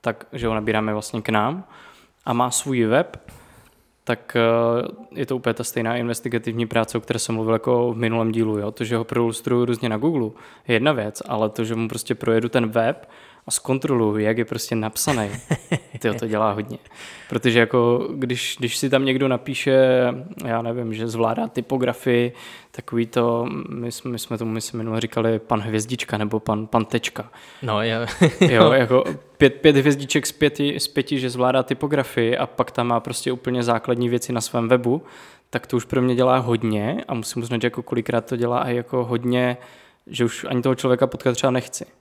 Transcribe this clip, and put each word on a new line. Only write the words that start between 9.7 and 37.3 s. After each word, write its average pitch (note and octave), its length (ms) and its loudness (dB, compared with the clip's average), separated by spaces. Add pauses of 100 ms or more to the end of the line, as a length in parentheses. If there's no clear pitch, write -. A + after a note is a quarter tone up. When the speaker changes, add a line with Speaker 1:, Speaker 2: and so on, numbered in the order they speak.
Speaker 1:
na A2 80 0
Google, B2+ 340 0 (380)
je B2 60 4
jedna B2+ 180 4
věc, G#2+ 360 -4
ale A2 220 0
to, A#2 140 -4
že A2+ 100 -4
mu A2+ 140 -2
prostě A#2 260 -4
projedu A2+ 340 0
ten A#2 220 0
web A2+ 380 0 (380)
a - 40 -10
zkontroluju, B2+ 680 0
jak G#2+ 200 0
je A#2 60 0
prostě A#2 300 -6
napsaný, A2 560 -2 (340)
Speaker 2:
<laughs> - 340 -8
Speaker 1:
tyjo, A2 160 -2
to A#2 120 -6
dělá G#2+ 260 2
hodně. G#2+ 260 -6 (500)
Protože A#2+ 320 2
jako A#2+ 540 4
když, B2 440 -4
když A#2+ 180 -2
si C#3 140 0
tam C3+ 140 4
někdo C3 240 2
napíše, C3 500 2 (680)
já A#2 160 -2
nevím, A#2 320 -4
že A2+ 140 -4
zvládá A2+ 400 0
typografii, B2 840 0 (380)
takový - 360 -4
to, A#2 400 0 (220)
my A#2+ 240 -8
jsme, - 180 -10
my A#2+ 80 -6
jsme A2 200 -6
tomu, A2+ 120 -4
myslím, A2 280 -6
minule A2+ 220 -4
říkali A2+ 380 0
pan A2 220 -2
Hvězdička A2 580 -4
nebo G#2+ 220 -2
pan, G#2+ 260 -2
pan A2+ 180 2
Tečka. - 460 -6 (320)
Speaker 2:
No, G#2+ 200 -2
já A2+ 240 -2 (340)
Speaker 1:
Jo, A#2+ 320 8
Speaker 2:
<laughs> - 0 -
Speaker 1:
jako B2+ 320 6 (340)
pět, C#3 160 10
pět D3 220 6
hvězdiček C#3 500 2
z - 60 -6
pěti, C#3+ 480 0
z - 80 -4
pěti, C#3 320 -2
že B2+ 100 -2
zvládá B2+ 320 2
typografii C3 760 0
a C#3 100 -2
pak - 240 -4
tam A#2+ 160 -2
má A#2 140 2
prostě B2+ 320 -6
úplně B2+ 300 -2
základní A#2+ 460 0
věci A#2+ 240 -2
na A#2 80 -2
svém A#2 280 -2
webu, B2 340 2 (480)
tak - 160 -6
to - 100 -2
už A#2 80 0
pro - 180 0
mě B2+ 120 2
dělá B2+ 240 4
hodně A#2 720 -2
a - 60 -6
musím A#2 280 -6